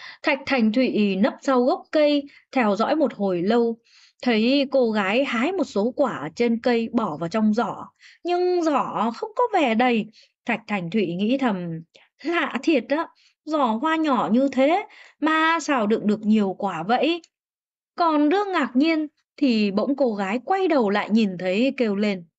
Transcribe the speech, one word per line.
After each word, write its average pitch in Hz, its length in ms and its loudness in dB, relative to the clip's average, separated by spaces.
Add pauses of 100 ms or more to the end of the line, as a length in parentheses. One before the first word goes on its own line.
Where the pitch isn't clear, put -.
(240)
Thạch 285 220 0
Thành 226 260 2
Thụy 208 440 2
nấp 190 260 0
sau 254 220 2
gốc 330 280 0
cây, 294 320 2 (280)
theo 214 240 2
dõi 220 200 4
một 311 180 2
hồi 185 280 0
lâu, 233 360 2 (440)
thấy 254 500 2
cô 247 200 2
gái 214 340 0
hái 254 260 -2
một 370 120 -2
số 220 320 -2
quả 165 400 -2
trên 233 260 0
cây 233 320 0
bỏ 202 240 -2
vào 170 120 -6
trong 214 240 2
giỏ, 208 340 -4 (360)
nhưng 359 400 0
giỏ 220 520 0
không 440 200 -10
có 494 80 2 (100)
vẻ 269 220 2
đầy. 233 300 2 (400)
Thạch 226 220 -4
Thành 185 220 -6
Thụy 208 160 0
nghĩ 202 320 -2
thầm, 180 440 -4 (420)
lạ 320 300 -4 (100)
thiệt 285 260 2
á, 320 180 -2 (380)
giỏ 302 200 -2
hoa 240 300 -2
nhỏ 262 360 0
như 262 200 2
thế 311 340 2 (340)
mà 320 420 0
sao 247 260 -2
đựng 214 200 0
được 214 140 0
nhiều 208 360 2
quả 175 300 -6
vậy? 302 340 0 (760)
Còn 302 340 2
đương 392 220 0
ngạc 311 240 -2
nhiên 311 320 0 (300)
thì 220 340 2
bỗng 214 240 -2
cô 254 180 0
gái 196 320 -4
quay 381 220 0
đầu 262 220 2
lại 202 200 -2
nhìn 202 300 2
thấy 202 380 0
kêu 214 180 0
lên, 196 300 -2 (140)